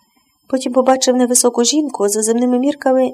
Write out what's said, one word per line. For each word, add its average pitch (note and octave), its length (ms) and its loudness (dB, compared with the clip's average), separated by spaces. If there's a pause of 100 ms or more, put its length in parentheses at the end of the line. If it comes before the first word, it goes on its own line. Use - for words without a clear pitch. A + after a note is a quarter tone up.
(480)
потім B3+ 240 -4
побачив C4 440 2
невисоку A#3+ 480 2
жінку C4+ 440 -2
за G#3 140 -2
земними A#3+ 360 0
мірками C4 540 0